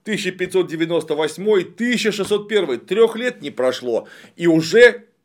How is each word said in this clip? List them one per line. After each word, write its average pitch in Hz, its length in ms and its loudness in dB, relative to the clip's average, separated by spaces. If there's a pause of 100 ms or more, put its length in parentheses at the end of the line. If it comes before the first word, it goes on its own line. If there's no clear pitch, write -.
тысяча 196 260 -4
пятьсот 185 380 -2
девяносто 165 480 -4
восьмой, 185 480 0
тысяча 226 480 -2
шестьсот 208 360 -4
первый, 180 300 -2
трёх 226 380 2
лет 240 260 -6
не 143 80 -10
прошло, 123 580 -2 (280)
и 170 100 -4
уже 170 600 4 (200)